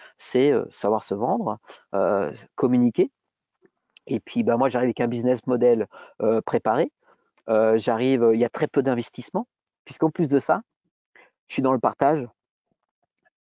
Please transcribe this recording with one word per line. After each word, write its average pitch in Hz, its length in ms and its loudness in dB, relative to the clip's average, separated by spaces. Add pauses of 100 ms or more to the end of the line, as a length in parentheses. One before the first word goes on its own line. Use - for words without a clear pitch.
(180)
c'est, 135 320 2
euh, 123 200 0
savoir 107 340 -2
se - 100 -6
vendre, 131 440 -4 (360)
euh, 95 380 -2 (240)
communiquer. 123 560 0 (960)
Et 123 100 -4
puis, - 240 -6
bah, 117 140 2
moi, 131 120 0
j'arrive 123 200 0
avec 117 120 -4
un 123 60 0
business 120 400 -4
model, 120 400 2 (340)
euh, 110 200 0
préparé, 123 500 -2 (580)
euh, 113 300 2
j'arrive, 117 560 0
il 113 40 0
y 120 60 2
a 117 60 -2
très - 180 -4
peu 139 140 0
d'investissement, 127 640 -6 (400)
puisqu'en - 240 -4
plus 160 180 -2
de 139 100 2
ça, 170 220 -2 (880)
je - 60 -18
suis 135 80 2
dans 131 100 6
le 131 60 2
partage. 139 500 0 (1120)